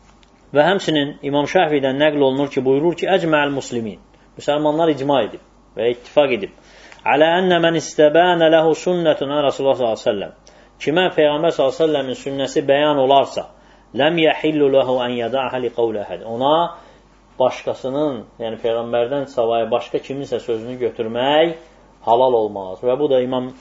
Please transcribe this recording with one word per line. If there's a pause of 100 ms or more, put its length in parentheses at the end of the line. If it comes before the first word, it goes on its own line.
(540)
Və
həmçinin
İmam
Şafiidən
nəql
olunur
ki,
buyurur
ki,
"Əcməəl
muslimin." (380)
Müsəlmanlar
icma
edib (360)
və
ittifaq
edib. (540)
"Alə (100)
ənə
mən
istəbənə
ləhu
sünnətun
ən
Rasulullah
sallallahu
aleyhi
və
səlləm." (460)
Kimə
Peyğəmbər
sallallahu
aleyhi
və
səlləmin
sünnəsi
bəyan
olarsa, (500)
"Ləm
yəhillu
ləhu (100)
ən
yəda'hə
li
qavli
əhəd."
Ona (840)
başqasının, (260)
yəni
Peyğəmbərdən
savayı
başqa
kiminsə
sözünü
götürmək (500)
halal
olmaz.
Və
bu
da
İmam